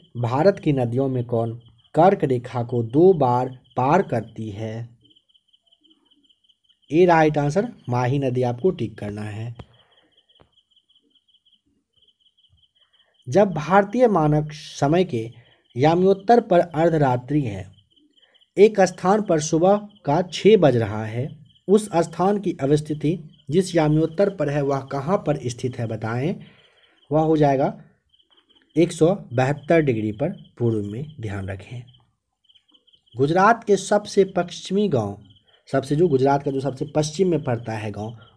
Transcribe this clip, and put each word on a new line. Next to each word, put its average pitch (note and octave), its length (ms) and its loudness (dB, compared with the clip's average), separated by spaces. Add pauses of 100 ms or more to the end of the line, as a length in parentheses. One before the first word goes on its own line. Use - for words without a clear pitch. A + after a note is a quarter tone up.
(160)
भारत B2+ 420 2
की D#3 140 0
नदियों C3 360 -2
में B2 160 -2
कौन A#2 360 -4 (340)
कर्क F#3+ 300 4
रेखा B2 380 -4
को A#2+ 200 -2
दो D3 300 4
बार B2+ 480 0 (160)
पार C#3+ 260 2
करती A2+ 480 -8
है? A2+ 500 -12 (1900)
ए E3+ 140 4
राइट D#3+ 340 4
आंसर, D3+ 300 -2 (200)
माही B2 300 0
नदी B2+ 260 -2
आपको B2 280 -2
टिक A2+ 260 -8
करना G#2 240 -10
है। G#2+ 320 -10 (3750)
जब F#3 260 2
भारतीय G3 560 2
मानक D3+ 440 2
समय E3 520 0
के A2+ 240 -6 (480)
याम्योत्तर F#3 680 4
पर F3 180 2
अर्धरात्रि D3 840 0
है, F#2+ 240 -8 (920)
एक G#3 260 6
स्थान F#3 400 0
पर E3 180 0
सुबह E3+ 360 2 (280)
का D3+ 200 0
छः G#3 320 4
बज C#3 200 4
रहा A2 280 -2
है, A#2 240 -6 (400)
उस G#3+ 280 2
स्थान F3+ 420 0
की F#3+ 220 -4
अवस्थिति D3+ 580 0 (320)
जिस F3+ 260 0
याम्योत्तर D#3+ 540 2
पर D3 180 -4
है C#3+ 140 -2
वह C#3 180 -2 (120)
कहाँ C#3 260 -2
पर D3+ 260 -2
स्थित B2 340 -6
है A#2 80 -4
बताएं, A#2 480 -4 (760)
वह D3+ 100 0
हो D#3+ 160 2
जाएगा C#3+ 360 2 (1040)
एक E3+ 160 2
सौ E3+ 220 2 (180)
बहत्तर C#3+ 500 0
डिग्री A2 300 -2
पर D#3 240 -6 (220)
पूर्व A2+ 240 -2
में, G#2+ 240 -10 (140)
ध्यान G2 280 -8
रखें। G2 340 -14 (1300)
गुजरात F#3 500 2
के G3+ 140 2
सबसे G3+ 480 0
पश्चिमी F#3+ 640 -4
गांव, G#2+ 280 -2 (520)
सबसे C3+ 280 -2
जो F3 120 4
गुजरात C#3 340 2
का D3 80 -6
जो C3+ 100 -4
सबसे C3+ 240 -6 (100)
पश्चिम D#3 340 0
में D3+ 160 0
पड़ता A#2 300 -4
है G#2+ 160 -8
गांव G#2+ 260 -10 (200)